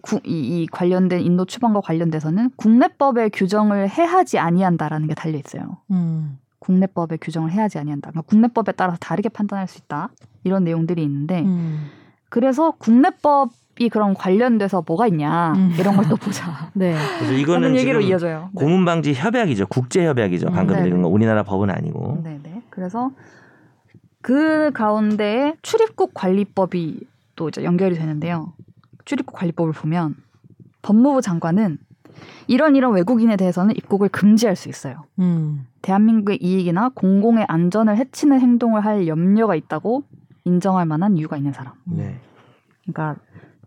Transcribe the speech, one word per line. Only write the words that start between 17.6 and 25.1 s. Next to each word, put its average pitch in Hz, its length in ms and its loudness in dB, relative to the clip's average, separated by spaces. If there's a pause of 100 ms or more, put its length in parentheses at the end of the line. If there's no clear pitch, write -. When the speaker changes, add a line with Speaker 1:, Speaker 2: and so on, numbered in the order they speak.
Speaker 1:
라는 262 100 2
얘기로 - 220 2
Speaker 3:
지금 - 100 2
Speaker 1:
이어져요. 170 420 -4
네. 185 100 -2
Speaker 3:
고문 175 220 4
방지 160 300 0
협약이죠. 156 520 0
국제 131 380 0
협약이죠. 98 440 0
Speaker 2:
음. 90 40 -2
Speaker 3:
방금 92 220 2
Speaker 1:
네. 90 120 2
Speaker 3:
읽은 90 140 2
건 85 100 2
우리나라 107 320 2
법은 101 280 0
아니고. 82 520 -6
Speaker 1:
네, 156 200 -12
네. 170 260 -16
그래서 220 420 -8 (1080)
그 302 520 2
가운데에 214 880 0